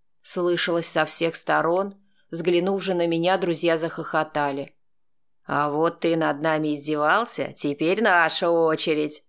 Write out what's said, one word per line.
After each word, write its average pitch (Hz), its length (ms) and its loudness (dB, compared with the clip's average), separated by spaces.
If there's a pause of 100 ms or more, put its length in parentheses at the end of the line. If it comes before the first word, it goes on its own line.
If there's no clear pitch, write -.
(220)
слышалось 175 640 -2
со 156 180 0
всех 165 320 -2
сторон. 170 580 0 (360)
Взглянув 175 520 0
же 185 120 -2
на 170 120 0
меня, 170 300 2
друзья 170 400 0
захохотали. 151 1000 -4 (680)
«А 143 260 -2
вот 151 300 0
ты 165 160 2
над 151 240 0
нами 156 340 0
издевался, 151 760 0
теперь 160 500 -2
наша 175 480 4
очередь!» 156 800 0